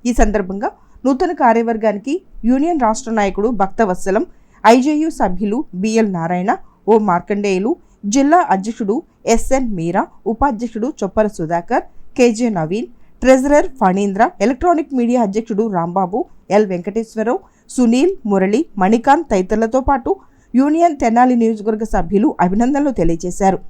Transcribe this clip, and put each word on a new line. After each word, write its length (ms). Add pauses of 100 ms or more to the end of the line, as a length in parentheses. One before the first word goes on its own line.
ఈ 80
సందర్భంగా 560 (360)
నూతన 260
కార్యవర్గానికి 880 (240)
యూనియన్ 400
రాష్ట్ర 260
నాయకుడు 360
భక్తవత్సలం, 760 (400)
ఐజేయు 440
సభ్యులు 560 (100)
బిఎల్ 380
నారాయణ, 440 (300)
ఓ 100
మార్కండేయులు, 760 (300)
జిల్లా 440
అధ్యక్షుడు 540 (220)
ఎస్ఎన్ 520
మీరా, 300 (200)
ఉపాధ్యక్షుడు 680 (100)
చొప్పర 240
సుధాకర్, 560 (340)
కేజే 320
నవీన్, 360 (360)
ట్రెజరర్ 460 (140)
ఫణీంద్ర, 480 (120)
ఎలక్ట్రానిక్ 520
మీడియా 280
అధ్యక్షుడు 520
రాంబాబు, 520 (240)
ఎల్ 180
వెంకటేశ్వరరావు, 720 (300)
సునీల్, 460 (100)
మురళి, 400 (120)
మణికాంత్ 540
తదితరులతో 580
పాటు 260 (400)
యూనియన్ 460
తెనాలి 340
నియోజకవర్గ 480
సభ్యులు 580
అభినందనలు 580
తెలియజేశారు. 600 (100)